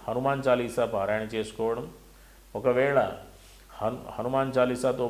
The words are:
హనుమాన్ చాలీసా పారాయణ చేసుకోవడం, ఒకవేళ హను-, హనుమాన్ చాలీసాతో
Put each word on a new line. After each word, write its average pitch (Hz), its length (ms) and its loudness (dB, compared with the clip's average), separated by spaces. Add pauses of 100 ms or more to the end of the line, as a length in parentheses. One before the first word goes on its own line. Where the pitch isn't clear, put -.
హనుమాన్ 131 400 0
చాలీసా 120 380 2
పారాయణ 107 380 0 (120)
చేసుకోవడం, 113 500 -2 (720)
ఒకవేళ 127 420 2 (800)
హను-, 117 240 -4 (120)
హనుమాన్ 131 420 -2
చాలీసాతో 123 520 2